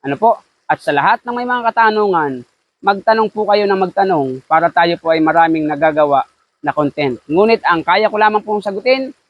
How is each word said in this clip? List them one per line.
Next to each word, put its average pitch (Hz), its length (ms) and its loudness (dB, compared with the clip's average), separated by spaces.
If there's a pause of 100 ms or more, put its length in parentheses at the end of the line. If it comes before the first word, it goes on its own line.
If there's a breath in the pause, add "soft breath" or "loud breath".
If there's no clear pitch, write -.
Ano 139 160 -6
po? 220 240 0 (240)
At 151 160 -4
sa - 80 -4
lahat 170 320 0
ng 240 160 -8
may 247 80 -6
mga 247 240 -2
katanungan, 202 720 0 (400)
magtanong 208 480 0
po 214 160 -4
kayo 208 200 2
na 196 120 0
magtanong 170 680 -2
para 160 280 2
tayo 170 240 2
po 160 160 -2
ay 160 80 0
maraming 160 480 2
nagagawa 147 560 0 (360)
na 139 120 -4
content. 143 440 -2 (120)
Ngunit 214 320 2
ang 165 240 0
kaya 202 240 2
ko 214 80 -6
lamang 214 240 2
pong 214 160 -4
sagutin 247 560 -2 (160)